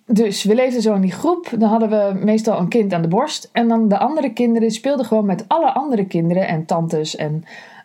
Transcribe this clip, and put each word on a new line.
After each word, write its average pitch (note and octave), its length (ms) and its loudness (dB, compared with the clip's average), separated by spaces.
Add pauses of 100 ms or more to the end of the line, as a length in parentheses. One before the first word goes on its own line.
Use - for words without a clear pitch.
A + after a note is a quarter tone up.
dus G#3+ 380 0
we G3+ 120 2
leefden B3+ 260 2
zo G#3+ 120 2
in G3 80 2
die F#3+ 100 0
groep. F4 460 -4
Dan G#3+ 120 2
hadden A3+ 200 2
we G3+ 340 0
meestal A3 360 2
een F3 100 0
kind G3+ 240 2
aan E3+ 80 0
de E3+ 60 0
borst. A#3+ 440 -2
En A#3 160 0
dan A3+ 200 2
de G3 100 4
andere C4+ 360 -2
kinderen A#3 380 2
speelden C4+ 340 -2
gewoon A3 200 2
met F#3 220 -2
alle D4+ 240 2
andere B3+ 340 -2
kinderen F3 420 0
en D#3+ 180 -4
tantes. D#3+ 500 -2
En, D#3 280 -6 (420)